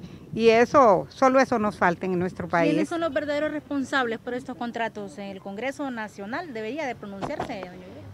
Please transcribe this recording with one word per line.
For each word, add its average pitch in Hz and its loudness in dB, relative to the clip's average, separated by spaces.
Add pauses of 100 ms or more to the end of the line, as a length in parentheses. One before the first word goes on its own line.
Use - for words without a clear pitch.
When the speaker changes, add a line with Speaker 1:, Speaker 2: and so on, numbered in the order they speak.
(340)
Speaker 1:
Y 226 6
eso, 220 6
solo 262 4
eso 247 2
nos 208 -2
falta 180 2
en 185 0
nuestro 180 -4
país. 170 2
Speaker 2:
¿Quiénes 302 0
son 330 -4
los 330 -2
verdaderos 294 -2
responsables 269 -4
por 240 -8
estos 254 -10
contratos? 220 -6
¿El 196 -12
Congreso 254 -8
Nacional 233 -10
debería 226 -6
de 240 -6
pronunciarse, 202 -8
doña 180 -14
Olivia? 185 -18 (260)